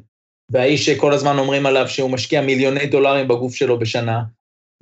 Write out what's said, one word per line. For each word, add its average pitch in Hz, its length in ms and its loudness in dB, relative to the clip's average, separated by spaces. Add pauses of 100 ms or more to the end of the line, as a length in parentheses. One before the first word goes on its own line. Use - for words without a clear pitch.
(520)
והאיש 135 340 2
שכל 147 280 2
הזמן 143 240 2
אומרים 139 280 0
עליו 131 220 2
שהוא 131 220 -4
משקיע 131 320 -2
מיליוני 135 440 0
דולרים 139 420 2
בגוף 123 280 -2
שלו 123 240 0
בשנה, 117 420 -4 (600)